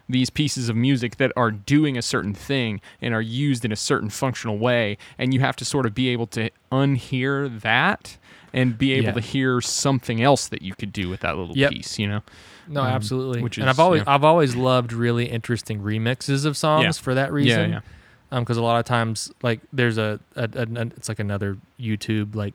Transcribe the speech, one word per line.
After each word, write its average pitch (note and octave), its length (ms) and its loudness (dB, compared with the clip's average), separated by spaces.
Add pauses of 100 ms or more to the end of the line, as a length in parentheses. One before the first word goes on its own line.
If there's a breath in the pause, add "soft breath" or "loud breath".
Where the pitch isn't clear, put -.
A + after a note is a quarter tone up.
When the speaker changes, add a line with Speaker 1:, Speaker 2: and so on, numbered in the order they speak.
Speaker 1:
these B2+ 220 2
pieces C3 400 -2
of A2 60 0
music B2 420 2
that C3 180 2
are A#2 140 4
doing C3+ 480 2
a A#2 40 -4
certain G2+ 300 -2
thing A#2 480 -2 (220 loud breath)
and B2 100 -2
are A2+ 80 0
used B2 460 -2
in A2 60 -2
a G#2+ 40 -4
certain - 320 0
functional A2+ 480 -4
way, A2+ 400 2 (220 loud breath)
and B2+ 160 0
you B2+ 60 2
have C3 160 2
to B2 100 -10
sort C#3 180 0
of G#2+ 100 -2
be B2+ 140 0
able A#2+ 200 0
to A2+ 200 -4 (220)
unhear C3+ 920 0
that B2+ 560 0 (380 loud breath)
and B2+ 240 2
be C3+ 140 2
able C3 140 2
Speaker 2:
Yeah. G2+ 60 0
Speaker 1:
to A#2 80 -2
hear B2+ 400 0
something B2 640 0
else C3+ 260 4
that - 140 -10
you F#2+ 120 -8
could G2+ 200 -10
do F#2 160 -4
with F#2 100 -8
that E2+ 160 -2
little F2 200 -6
Speaker 2:
Yep. C3+ 160 4
Speaker 1:
piece, - 260 -10
you G#2 100 0
know? G#2 140 -4 (460 loud breath)
Speaker 2:
No, C#3+ 140 -2
Speaker 1:
Um, C3 60 0
Speaker 2:
absolutely. B2+ 540 -2
Speaker 1:
which A#2 160 -6
Speaker 2:
And A2+ 80 -2
Speaker 1:
is, C3 40 2
Speaker 2:
I've C3 100 2
always, E3+ 260 4
Speaker 1:
yeah. C#3 80 4
Speaker 2:
I've C#3 80 2
always D3+ 320 4
loved B2 380 2
really A#2+ 340 0
interesting A#2 540 -4
remixes A#2 680 -2
of D3 100 -2
songs D#3 280 4
Speaker 1:
Yeah. - 180 0
Speaker 2:
for B2+ 120 0
that C3+ 160 0
Speaker 1:
Yeah, - 40 -4
Speaker 2:
reason. B2 380 4
Speaker 1:
yeah. G#2+ 80 -4 (500 soft breath)
Speaker 2:
Um, B2 140 -2
'cause A#2+ 120 0
a A#2 60 0
lot A#2 160 4
of A#2 60 0
times, A2+ 480 -2 (100)
like, A#2 180 0 (120)
there's A#2+ 260 2
a, G#2+ 220 -2 (160)
a, A#2+ 180 -2
a, B2+ 80 -4
an, A#2 340 -6
it's - 120 -12
like A2 100 -6
another G2+ 380 -4 (240)
YouTube, G#2+ 560 -2
like, G#2 180 -4